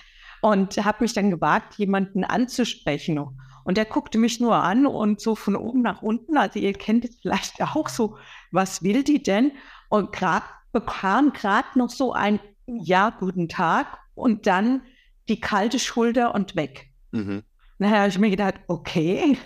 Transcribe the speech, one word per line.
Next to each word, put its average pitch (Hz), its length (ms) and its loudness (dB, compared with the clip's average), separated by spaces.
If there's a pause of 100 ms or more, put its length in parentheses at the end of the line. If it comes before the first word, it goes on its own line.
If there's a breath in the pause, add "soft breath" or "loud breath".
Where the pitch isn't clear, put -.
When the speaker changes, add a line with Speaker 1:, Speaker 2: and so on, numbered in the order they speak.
(420 loud breath)
Speaker 1:
und 196 420 2
habe 208 200 0
mich 233 100 0
dann 202 180 2
gewagt, 160 440 0
jemanden 196 500 0
anzusprechen. 185 920 -2 (460 soft breath)
Und 185 140 0
der 214 80 2
guckte - 320 -4
mich 233 240 2
nur 226 140 4
an 190 300 4
und 208 360 0
so 220 140 0
von 202 200 -2
oben 247 280 0
nach - 180 -4
unten, 233 340 -2
also 214 240 0
ihr 196 140 0
kennt 233 320 0
es - 160 -12
vielleicht - 400 -4
auch - 260 -2
so, 220 300 -4 (340 loud breath)
was 185 320 -2
will 214 200 2
die 294 200 2
denn? 226 300 2 (340 loud breath)
Und 202 240 0
grad, 185 320 -2 (300)
bekam 226 580 0
grad 220 460 -2
noch 240 120 2
so - 220 -2
ein 208 300 0 (240)
„Ja, 190 460 2
guten 185 360 -4
Tag“ 185 520 -2 (160)
und 214 320 0
dann 220 340 2 (480 soft breath)
die 214 100 -2
kalte 220 400 0
Schulter 233 560 0
und - 220 -4
weg. - 320 -6 (220)
Speaker 2:
Mhm. 101 320 -4 (340)
Speaker 1:
Naja, 202 240 2
hab 202 80 2
ich 180 100 0
mir 220 100 4
gedacht, 190 260 0 (120)
okay, 180 800 0